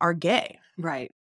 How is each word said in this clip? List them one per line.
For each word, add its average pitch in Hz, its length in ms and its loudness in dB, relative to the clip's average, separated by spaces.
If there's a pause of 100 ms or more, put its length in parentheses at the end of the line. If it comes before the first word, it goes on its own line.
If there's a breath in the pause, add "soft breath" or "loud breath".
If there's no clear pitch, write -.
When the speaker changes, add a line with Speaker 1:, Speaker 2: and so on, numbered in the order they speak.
Speaker 1:
are 170 120 4
gay. 170 460 0 (180)
Speaker 2:
Right. 151 340 -6 (120)